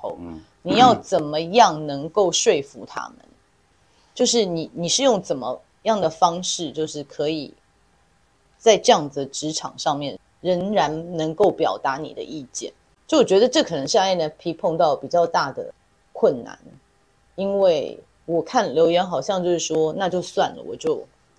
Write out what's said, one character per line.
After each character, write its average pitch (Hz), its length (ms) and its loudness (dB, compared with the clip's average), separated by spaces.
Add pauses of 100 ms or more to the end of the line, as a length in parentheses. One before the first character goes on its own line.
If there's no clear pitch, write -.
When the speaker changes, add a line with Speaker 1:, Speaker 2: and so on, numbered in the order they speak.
Speaker 1:
候， 101 200 -8
Speaker 2:
嗯。 82 200 -12 (220)
Speaker 1:
你 175 140 0
要 240 180 8
怎 - 260 -2
么 151 200 -4
样 170 440 4
能 143 240 -8
够 185 220 2
说 160 320 2
服 113 240 -16
他 - 220 -10
们？ - 100 -20 (960)
就 247 100 0
是 233 200 2
你， 165 280 -4
你 170 160 -4
是 247 140 0
用 233 180 4
怎 160 160 -4
么 123 240 -6 (220)
样 208 180 0
的 165 80 2
方 170 320 2
式， 170 300 -6
就 156 160 -4
是 147 160 -8
可 147 260 -6
以 156 240 -6 (1040)
在 220 220 6
这 - 140 6
样 151 180 2
子 139 140 -6
的 - 20 -10
职 156 260 -8
场 - 240 -10
上 143 220 -2
面 135 180 -8 (240)
仍 180 320 -2
然 165 440 -2
能 160 180 -2
够 185 160 4
表 104 260 0
达 135 200 -4
你 151 180 -10
的 - 80 -10
意 143 300 -12
见？ - 200 -10 (360)
就 320 100 2
我 247 60 6
觉 190 160 4
得 247 80 6
这 311 160 2
可 170 100 -8
能 139 140 -4
是 - 100 2
I 190 160 2
N 175 60 0
F 151 180 -4
P 170 140 -6
碰 165 240 -2
到 160 180 4
比 - 140 -6
较 170 180 2
大 165 240 0
的 - 240 -12 (380)
困 139 320 0
难， 50 120 -16 (760)
因 196 240 -4
为 156 400 2 (280)
我 165 140 0
看 185 320 0
留 160 180 4
言 175 140 2
好 170 160 -4
像 185 220 -4
就 175 80 0
是 170 80 0
说 156 400 -2
，“那 185 100 0
就 175 140 -4
算 160 320 -4
了， 120 80 -16
我 - 140 -12
就， 151 260 -4 (360)